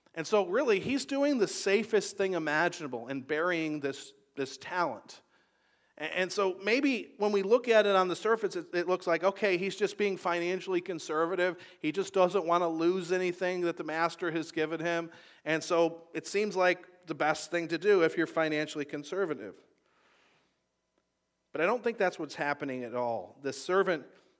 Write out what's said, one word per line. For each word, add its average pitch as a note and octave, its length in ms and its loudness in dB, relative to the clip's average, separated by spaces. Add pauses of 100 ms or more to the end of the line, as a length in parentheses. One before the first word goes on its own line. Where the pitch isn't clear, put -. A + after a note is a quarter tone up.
(160)
And D#3+ 100 -6
so G3+ 200 4
really, G#3+ 340 2
he's C4 240 -2
doing C#4 360 0
the F#3 80 4
safest G3+ 680 0
thing F#3+ 200 0
imaginable D3+ 760 -2
in C3+ 100 -4
burying D#3 600 -2
this, - 320 -6 (240)
this C3+ 180 -6
talent. E3 640 -4 (800)
A-, D#3+ 200 -4
and F#3 120 -2
so F#3+ 320 0
maybe B3 540 0
when G#3 140 0
we G3+ 120 2
look A#3 240 2
at A3 180 6
it G3+ 100 4
on F#3 120 4
the E3+ 80 -2
surface, G#3+ 400 0
it, E3+ 180 -6
it F3 140 0
looks F3+ 200 0
like, E3 160 2
okay, G3 340 2
he's F#3+ 180 -2
just - 220 -2
being G3 200 0
financially F3 640 -2
conservative. F3 760 -2 (220)
He D#3 120 -2
just F#3 220 -4
doesn't F3+ 320 4
want F3 180 4
to E3+ 40 2
lose E3+ 440 2
anything F3+ 500 -2
that E3+ 160 0
the E3+ 60 -8
master D#3+ 480 -2
has D#3+ 200 -4
given D#3 280 -2
him. E3+ 300 -2 (360)
And D#3 180 0
so E3 400 2 (100)
it D#3 120 -8
seems G3+ 300 -2
like F3+ 300 2 (200)
the D#3+ 100 -6
best D3+ 360 0
thing E3+ 180 -2
to E3 80 -2
do F#3+ 240 6
if D#3+ 160 2
you're D#3 100 2
financially D3+ 580 -2
conservative. D3 680 -6 (2000)
But D3 100 -2
I E3+ 40 4
don't A3 180 0
think A#3 140 -2
that's F3+ 220 0
what's D3 160 -8
happening C#3+ 480 -4
at A#2 100 -10
all. A#2 500 -4
The C3+ 100 -4
servant F3+ 500 0 (360)